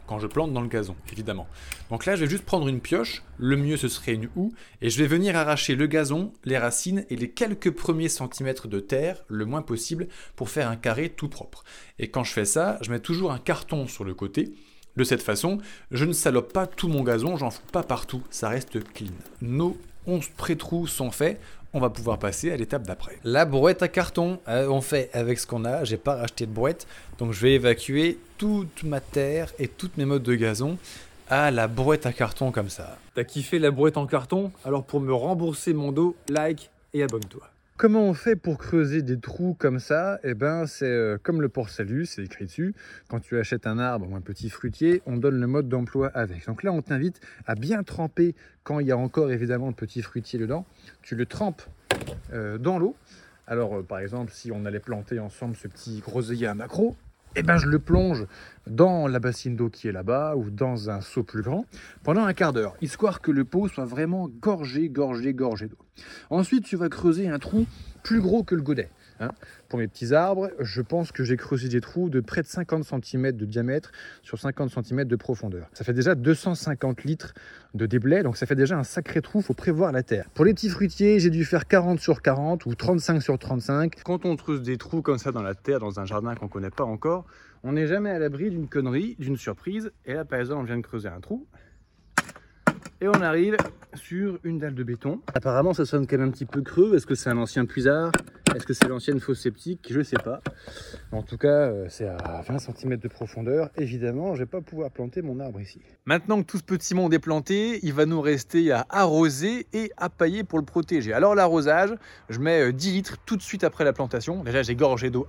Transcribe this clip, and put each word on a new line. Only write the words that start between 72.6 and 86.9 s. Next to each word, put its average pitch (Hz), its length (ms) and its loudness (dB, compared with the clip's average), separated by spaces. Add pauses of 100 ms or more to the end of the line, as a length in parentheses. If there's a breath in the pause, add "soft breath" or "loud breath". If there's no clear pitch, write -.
centimètres 131 540 -2
de 107 60 -2
diamètre 120 480 -2 (300 loud breath)
sur - 180 -10
cinquante 135 300 -2
centimètres 127 400 -2
de 120 60 2
profondeur. 98 560 -4
Ça - 120 -8
fait 123 80 0
déjà 131 240 4
deux 135 180 6
cent 175 220 -2
cinquante 131 480 -2
litres 151 300 -4 (400 loud breath)
de 110 120 0
déblai, 123 360 4
donc 120 140 0
ça 123 100 -4
fait 143 100 2
déjà 135 200 4
un 147 60 0
sacré - 400 -2
trou, - 180 0
faut - 140 0
prévoir 165 380 2
la 127 100 2
terre. 101 320 -2
Pour 156 100 8
les 208 100 8
petits 214 140 -2
fruitiers, 202 520 4
j'ai 170 100 6
dû 165 140 2
faire 165 240 0
quarante 180 320 6
sur - 220 2
quarante 147 440 2
ou 120 80 -2
trente-cinq 147 460 2
sur 131 180 0
trente-cinq. 139 640 -2
Quand 175 200 -4
on 175 120 0
creuse 143 260 -4
des 123 160 -2
trous 160 240 -4
comme 139 160 2
ça 131 120 -4
dans 117 120 -4
la 98 120 -2
terre, 139 240 0
dans 104 220 -4
un 98 60 -6
jardin 107 280 -4
qu'on 110 140 -10
connaît 95 220 -6
pas 143 140 -4
encore, 156 400 -2 (380 loud breath)